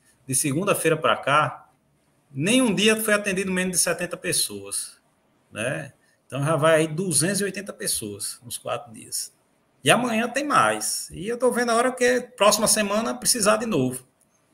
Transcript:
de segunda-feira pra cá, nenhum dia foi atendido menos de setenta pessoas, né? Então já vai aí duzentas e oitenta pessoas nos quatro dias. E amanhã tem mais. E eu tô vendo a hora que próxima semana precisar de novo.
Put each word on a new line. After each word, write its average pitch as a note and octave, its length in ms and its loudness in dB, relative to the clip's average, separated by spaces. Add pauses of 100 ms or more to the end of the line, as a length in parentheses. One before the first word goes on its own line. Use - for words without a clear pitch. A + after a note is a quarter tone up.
(240)
de C3+ 120 -4
segunda-feira D#3+ 600 0
pra A#2+ 200 2
cá, D3 520 0 (600)
nenhum G#3 420 2
dia G#3 240 4
foi A3 180 0
atendido G3 360 -2
menos F#3 220 -2
de F3 100 0
setenta F3 340 -4
pessoas, G2+ 840 -6 (500)
né? B2 420 -6 (360)
Então C#3 160 -4
já D#3+ 100 2
vai D#3+ 220 4
aí D#3+ 100 4
duzentas F3 540 0
e G3+ 40 -2
oitenta G3 280 -8
pessoas A2 720 -8
nos A#2+ 120 -12
quatro A#2 360 -8
dias. - 420 -10 (480)
E C3+ 80 2
amanhã A3+ 380 2
tem C4+ 180 -4
mais. A2 640 2
E E3 160 -10
eu A#3 100 -4
tô B3 140 2
vendo A#3 200 0
a A3+ 40 2
hora B3 160 2
que B3 300 2 (160)
próxima G#3 320 4
semana G#3+ 460 0
precisar G#3+ 420 2
de A3+ 100 -4
novo. C3 400 -2 (480)